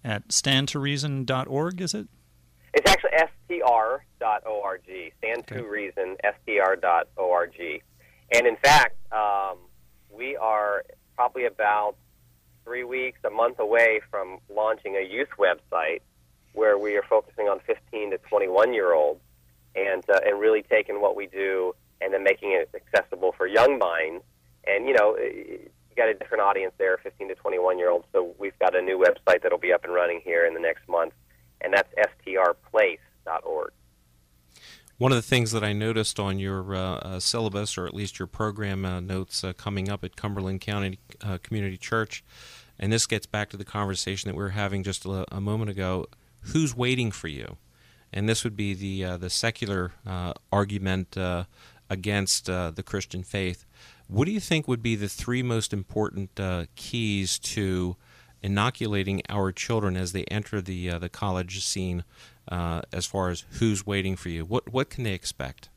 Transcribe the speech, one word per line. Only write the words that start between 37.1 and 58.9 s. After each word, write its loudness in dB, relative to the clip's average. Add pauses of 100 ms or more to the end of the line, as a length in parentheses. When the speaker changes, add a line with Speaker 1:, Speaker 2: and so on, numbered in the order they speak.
Speaker 3:
syllabus, -2
or -4
at -8
least -8
your -6
program, -4
uh, -4
notes, -6
uh, -6
coming -6
up -6
at -12
Cumberland -4
County, -6 (220)
uh, -4
Community -4
Church, -2 (560)
and 0
this 2
gets -2
back -4
to -14
the -12
conversation -4
that -6
we -4
were -4
having -2
just -6
a, -4
a -6
moment -2
ago, -4 (340)
who's 0
waiting 0
for -10
you? -10 (560)
And -2
this 0
would -4
be -2
the, -6
uh, -4
the -8
secular, -4 (120)
uh, -6 (180)
argument, 0
uh, -2 (440)
against, -2
uh, -2
the -10
Christian -6
faith. -4 (460)
What 2
do -2
you -2
think 0
would -2
be 0
the -2
three -4
most -2
important, -4
uh, -4 (100)
keys -2
to -2 (460)
inoculating -2